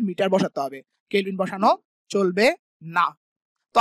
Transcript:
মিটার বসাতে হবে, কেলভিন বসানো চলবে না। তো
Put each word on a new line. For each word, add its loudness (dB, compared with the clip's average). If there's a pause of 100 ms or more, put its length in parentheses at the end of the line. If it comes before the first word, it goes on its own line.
মিটার -2
বসাতে 0
হবে, -10 (320)
কেলভিন -2
বসানো 0 (440)
চলবে 2 (500)
না। 2 (680)
তো -2